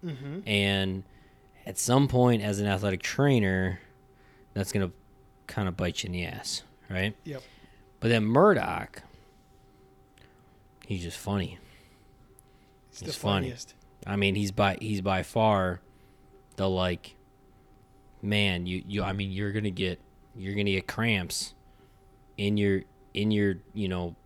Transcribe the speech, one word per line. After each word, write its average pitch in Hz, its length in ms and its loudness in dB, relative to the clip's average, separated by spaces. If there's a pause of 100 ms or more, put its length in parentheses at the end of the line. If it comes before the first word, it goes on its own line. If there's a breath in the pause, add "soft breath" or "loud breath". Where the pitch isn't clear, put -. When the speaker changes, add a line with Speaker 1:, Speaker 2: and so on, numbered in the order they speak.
Speaker 1:
Mm-hmm. 143 420 -8
Speaker 2:
And 98 560 2 (640 soft breath)
at - 120 -8
some 131 300 4
point 123 360 4
as 104 160 -2
an 104 80 0
athletic 98 340 0
trainer, 95 760 2 (760 soft breath)
that's 98 180 -4
gonna 95 200 -2 (560)
kinda 95 240 -4
bite 90 320 -2
you - 40 -6
in 90 60 -6
the 87 120 -4
ass, - 360 -8 (280)
right? 98 260 -2 (100)
Speaker 1:
Yep. 135 160 -12 (580 loud breath)
Speaker 2:
But 113 100 2
then 113 160 4
Murdoch, 113 760 2 (1800 soft breath)
he's 95 180 -4
just 85 140 -8
funny. 98 400 -4 (1300 soft breath)
Speaker 1:
He's - 80 -20
the 95 80 -14
Speaker 2:
He's - 80 -8
funny. 101 320 0
Speaker 1:
funniest. - 260 -12 (320)
Speaker 2:
I 101 120 -4
mean, 98 180 4
he's 101 160 0
by, 98 300 2
he's 107 200 -2
by 95 220 0
far 98 560 2 (760 soft breath)
the, 95 120 0
like, 90 460 -2 (1040)
man, 101 460 2
you, 90 180 -4
you, 101 180 -4
I 95 100 -2
mean, 98 180 -4
you're 101 220 -4
gonna 107 180 -2
get, 90 280 -4 (360)
you're 98 180 -8
gonna 101 180 0
get 95 140 0
cramps 104 680 -2 (840 soft breath)
in 104 200 0
your, 101 240 4 (320)
in 104 180 0
your, 101 240 4 (180)
you 104 140 -4
know 90 280 -4 (100)